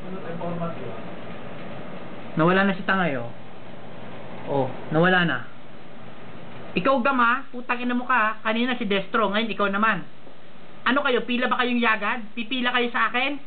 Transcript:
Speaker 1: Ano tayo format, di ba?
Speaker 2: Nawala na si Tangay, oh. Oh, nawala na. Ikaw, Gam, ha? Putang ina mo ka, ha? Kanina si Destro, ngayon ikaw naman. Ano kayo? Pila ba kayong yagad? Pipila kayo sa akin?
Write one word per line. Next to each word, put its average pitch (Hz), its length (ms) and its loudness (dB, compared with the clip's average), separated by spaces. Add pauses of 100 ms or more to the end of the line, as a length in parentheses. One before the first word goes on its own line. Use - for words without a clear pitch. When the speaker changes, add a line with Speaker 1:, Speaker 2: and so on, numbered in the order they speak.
Speaker 1:
Ano 185 160 -6
tayo 170 240 -6
format, 170 320 -2
di 127 80 -6
ba? 117 120 -6 (1400)
Speaker 2:
Nawala 185 320 6
na 196 80 2
si 196 80 -4
Tangay, 180 320 2
oh. 120 160 -4 (1200)
Oh, 135 160 2 (240)
nawala 175 320 6
na. 147 140 2 (1400)
Ikaw, 269 240 4
Gam, 262 240 2
ha? 247 240 4
Putang 247 320 -4
ina 247 160 0
mo 247 80 0
ka, 254 120 2
ha? 220 140 4 (140)
Kanina 233 320 2
si 240 80 -2
Destro, 196 480 2
ngayon 214 240 0
ikaw 202 160 2
naman. 202 320 2 (800)
Ano 262 160 4
kayo? 262 240 2
Pila 247 240 0
ba 240 160 2
kayong 247 160 2
yagad? 220 560 2
Pipila 247 400 -2
kayo 240 160 2
sa 226 160 2
akin? 269 400 0